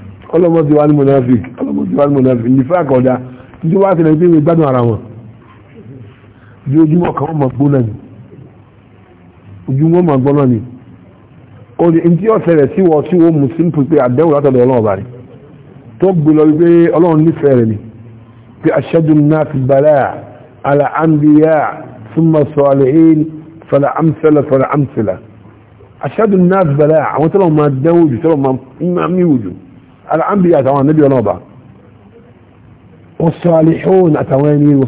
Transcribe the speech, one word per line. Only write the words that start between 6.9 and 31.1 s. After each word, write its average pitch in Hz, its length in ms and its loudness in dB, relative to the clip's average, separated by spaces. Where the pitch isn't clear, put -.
kan 139 120 -6
wọ́n 156 120 -8
mọ̀ 135 140 -2
gbóná 139 260 0
ni. 113 140 -4
Ojú 135 220 -2
wọn 175 180 2
máa 147 100 0
gbọ́ 135 180 0
náà 143 120 0
ni. 120 120 0
Ó 170 160 0
di, 165 100 0
ntí 170 280 0
ó 220 100 0
ṣẹlẹ̀ 160 320 2
sí 190 120 -2
wọ, 160 200 2
tí - 140 -4
wọ́n 165 160 4
mú 143 180 0
simple 151 340 -2
pé 151 140 -2
àdéhùn 135 340 0
látọ̀dọ̀ 139 300 2
Ọlọ́run 127 160 2
ọba 107 180 -2
ni. 98 80 -12
Tó 190 160 0
gbé 156 200 0
lọ 151 120 4
wípé 156 240 2
Ọlọ́run 165 320 2
nífẹ̀ẹ́ 143 340 0
rẹ̀ 117 80 2
ni. 110 100 -4
Pé 160 140 -4
ashaddu 156 400 -2
an-nasi 151 460 0
balaa 135 500 2
ala 143 340 0
anbiya 151 640 2
thumma 160 320 0
salihin 139 680 2
fala 143 320 -2
amsala 151 460 0
fala 139 300 -2
amsala. 117 420 -4
Ashaddu 202 380 -2
an-nasi 180 380 2
balaa, 151 380 2
àwọn 139 180 0
tọ́lọ̀ 190 200 0
máa 151 200 2
dánwò 160 380 0
jù, 123 100 -2
tọ́lọ̀ 160 180 0
máa, 135 180 -2
máa 160 140 -4
mí 180 160 -2
wò 151 140 2
jù. 98 120 -8
Ala 156 200 -2
anbiya, 175 300 2
àtàwọn 135 220 0
ànábì 151 220 2
Ọlọ́run 139 180 2